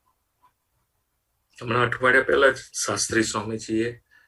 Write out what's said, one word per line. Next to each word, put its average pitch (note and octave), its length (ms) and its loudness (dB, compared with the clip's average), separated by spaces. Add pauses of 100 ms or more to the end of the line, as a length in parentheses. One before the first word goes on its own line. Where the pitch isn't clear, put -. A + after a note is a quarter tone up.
(1600)
હમણાં B2 220 0
અઠવાડિયા B2+ 400 2
પહેલા C#3 260 4
જ - 80 -2
શાસ્ત્રી - 680 -2
સ્વામીજીએ A2 800 -4 (240)